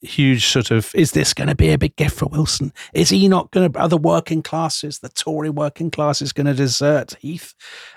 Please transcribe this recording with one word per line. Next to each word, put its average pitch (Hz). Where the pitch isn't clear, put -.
huge 131
sort -
of, 113
"Is 160
this 151
gonna 139
be 160
a 147
big 147
gift 147
for 147
Wilson? 147
Is 165
he 190
not 190
gonna, 180
are -
the 170
working 165
classes, 156
the -
Tory 156
working 147
class 147
is 139
gonna 143
desert 139
Heath 160